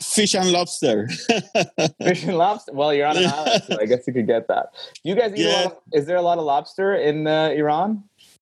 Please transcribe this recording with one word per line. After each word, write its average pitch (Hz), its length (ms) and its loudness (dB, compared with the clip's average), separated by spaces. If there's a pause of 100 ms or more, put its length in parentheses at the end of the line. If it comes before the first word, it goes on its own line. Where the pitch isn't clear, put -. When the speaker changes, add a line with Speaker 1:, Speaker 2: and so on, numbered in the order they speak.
Speaker 1:
fish - 340 0
and 185 160 2
lobster. 139 560 0
<laughs> 170 960 -2
Speaker 2:
Fish 175 220 0
and 180 120 -2
lobster? 196 360 0
Well, 147 200 0
you're 143 140 2
on 151 80 0
an 180 140 2
island, 151 360 0
so - 140 -4
I 107 60 0
guess 123 200 0
you 131 60 -6
could 123 160 -2
get 113 220 0
that. - 240 -2 (280)
Do 156 80 -8
you 190 60 -2
guys 220 180 2
eat 208 120 0
a - 40 2
lot 175 120 2
Speaker 1:
Yeah. 175 60 0
Speaker 2:
of, - 100 -10 (160)
is 147 120 2
there 175 120 0
a 175 40 2
lot 175 180 2
of 160 40 -2
lobster 151 520 -2
in, 151 300 0
uh, 156 300 0
Iran? 165 480 -2 (380)